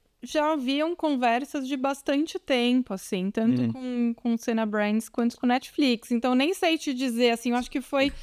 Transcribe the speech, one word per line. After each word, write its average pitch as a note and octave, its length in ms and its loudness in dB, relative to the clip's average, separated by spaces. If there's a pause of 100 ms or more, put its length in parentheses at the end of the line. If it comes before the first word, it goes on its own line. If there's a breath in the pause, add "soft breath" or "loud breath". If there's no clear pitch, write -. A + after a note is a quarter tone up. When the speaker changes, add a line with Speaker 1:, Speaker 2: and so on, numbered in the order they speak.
(220)
Speaker 1:
já D4+ 300 0
haviam D4 440 0
conversas C4 720 0
de C#4+ 80 -4
bastante C#4 600 -2
tempo, B3 540 0
assim, F#3+ 380 -4
tanto A#3 320 2
Speaker 2:
Uhum. A3+ 100 0
Speaker 1:
com, A#3+ 420 -2
com A#3 220 -2
Senna A3 300 -2
Brands G#3+ 420 0
quanto A#3+ 300 -2
com - 80 -2
Netflix. B3+ 640 0
Então, B3 240 0
nem C#4 180 2
sei E4 240 2
te D4+ 160 -4
dizer, B3 380 2
assim, A#3 200 -2
eu A#3+ 60 2
acho B3 140 -4
que C#4+ 100 -4
foi, C#4 320 0 (100)